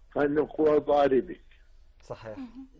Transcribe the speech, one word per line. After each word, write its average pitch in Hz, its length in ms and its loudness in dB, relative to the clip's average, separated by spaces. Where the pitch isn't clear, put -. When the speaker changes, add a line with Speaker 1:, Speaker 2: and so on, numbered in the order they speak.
Speaker 1:
فإن 147 300 0
قوى 151 340 2
ضاربة. 143 560 2
Speaker 2:
صحيح. 110 340 -16